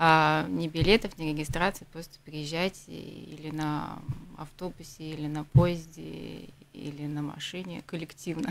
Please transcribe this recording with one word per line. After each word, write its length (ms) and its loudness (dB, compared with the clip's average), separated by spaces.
А, 460 8
ни 180 0
билетов, 500 4
ни 120 -2
регистрации, 640 0
просто 320 -12
приезжайте 640 -4
или 600 -10
на 480 -2
автобусе, 760 -10
или 160 -4
на 180 -4
поезде, 1040 2
или 340 -10
на 140 -4
машине 640 -8
коллективно. 640 -6